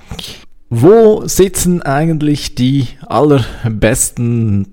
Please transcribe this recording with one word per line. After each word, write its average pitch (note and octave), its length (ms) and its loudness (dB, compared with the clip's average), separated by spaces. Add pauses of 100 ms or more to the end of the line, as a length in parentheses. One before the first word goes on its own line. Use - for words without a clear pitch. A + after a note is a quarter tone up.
(720)
Wo G#3+ 560 4
sitzen F3+ 560 0
eigentlich D3 720 -2
die C3 320 0 (180)
allerbesten A2+ 1700 0